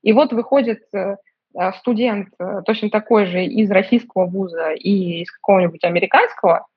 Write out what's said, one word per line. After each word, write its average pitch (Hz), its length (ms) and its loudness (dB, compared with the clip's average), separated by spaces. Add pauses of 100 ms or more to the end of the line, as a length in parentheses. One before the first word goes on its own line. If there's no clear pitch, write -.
И 214 100 2
вот 254 200 4
выходит, 233 500 0 (100)
э, 196 240 -6 (420)
э, 175 140 -2
студент, 214 560 -2 (100)
э, 190 260 -8
точно 214 260 -2
такой 214 360 2
же 180 180 -2
из 208 260 0
российского 196 560 0
вуза 170 460 -4
и 175 500 -2
из - 100 -14
какого-нибудь 175 520 0
американского 180 840 2 (100)